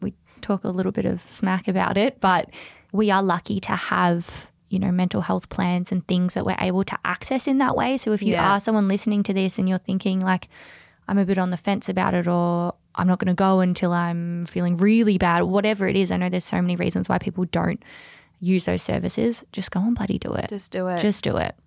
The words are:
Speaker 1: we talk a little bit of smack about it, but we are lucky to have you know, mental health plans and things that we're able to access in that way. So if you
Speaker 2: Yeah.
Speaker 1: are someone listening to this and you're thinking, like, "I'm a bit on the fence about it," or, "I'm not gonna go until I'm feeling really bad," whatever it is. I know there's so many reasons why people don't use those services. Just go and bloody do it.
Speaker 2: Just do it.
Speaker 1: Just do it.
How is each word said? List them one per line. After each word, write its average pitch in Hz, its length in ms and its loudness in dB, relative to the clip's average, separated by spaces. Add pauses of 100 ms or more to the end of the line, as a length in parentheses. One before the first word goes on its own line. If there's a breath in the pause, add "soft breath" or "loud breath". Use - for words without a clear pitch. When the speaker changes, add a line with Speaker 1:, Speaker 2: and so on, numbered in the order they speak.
Speaker 1:
we - 140 -6 (280 soft breath)
talk 196 200 -2
a - 60 -4
little 185 240 -2
bit - 140 -2
of 185 220 -4
smack 190 380 -2
about 185 300 0
it, 247 240 0
but 185 300 2 (420 loud breath)
we 208 180 2
are 190 120 4
lucky 190 360 0
to 202 160 -4
have 175 800 -2 (160)
you 190 100 -2
know, 190 140 0
mental 185 300 0
health 185 260 -4
plans 180 440 -2
and 185 140 -2
things 180 280 0
that - 100 -2
we're 185 160 -2
able 185 240 0
to - 200 -6
access 254 440 -4
in 269 100 2
that 269 180 2
way. 247 200 0
So 220 160 -2
if 208 100 -2
you 190 100 2
Speaker 2:
Yeah. 185 200 2
Speaker 1:
are 202 80 2
someone 214 280 2
listening 202 360 0
to 202 80 -2
this 190 260 0
and 185 100 2
you're 185 100 0
thinking, 190 420 -2
like, 185 280 0 (600 loud breath)
"I'm 196 100 2
a 196 60 4
bit 190 140 0
on 180 120 0
the 180 60 -2
fence 202 320 -2
about 185 260 2
it," 175 140 2
or, 175 460 2 (200)
"I'm 180 120 0
not 185 120 4
gonna 185 160 2
go 190 260 4
until 180 320 2
I'm 170 540 -2
feeling 175 300 0
really 214 420 4
bad," 175 260 4
whatever 196 440 2
it - 80 2
is. 185 140 2
I 180 80 0
know 180 100 0
there's 180 160 -2
so - 160 0
many 180 160 0
reasons 180 320 -2
why 185 100 2
people 180 280 -4
don't 170 360 -2 (580 loud breath)
use 185 260 2
those 175 160 0
services. 220 600 -2 (100)
Just - 180 -6
go 180 100 -2
and 233 160 2
bloody 220 220 -2
do - 160 -8
it. - 160 -4
Speaker 2:
Just 202 200 -10
do 185 180 -4
it. 180 120 -2
Speaker 1:
Just 202 240 0
do 107 140 0
it. - 180 -4 (100)